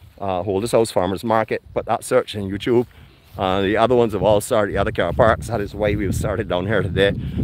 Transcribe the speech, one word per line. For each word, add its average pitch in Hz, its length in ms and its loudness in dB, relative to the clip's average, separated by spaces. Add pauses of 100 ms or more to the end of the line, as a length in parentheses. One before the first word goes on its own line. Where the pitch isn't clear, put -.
(200)
uh, 92 240 -4
Holders 101 280 -2
House 113 200 4
Farmers 92 320 -2
Market. 110 400 0 (100)
Put - 140 -6
that 110 160 -2
search - 320 0
in 98 160 -6
YouTube. 120 340 0 (540)
Uh, 95 220 0
the 98 140 2
other 117 200 4
ones 117 180 4
have 95 80 -2
all 104 200 4
started, 104 340 0
the - 20 -2
other 101 140 -2
car 87 220 -2
parks. 113 340 2
That 110 140 -4
is 101 120 -8
why 104 220 -2
we've 101 180 -2
started 104 340 -4
down 90 200 -2
here 101 160 2
today. 95 280 2 (320)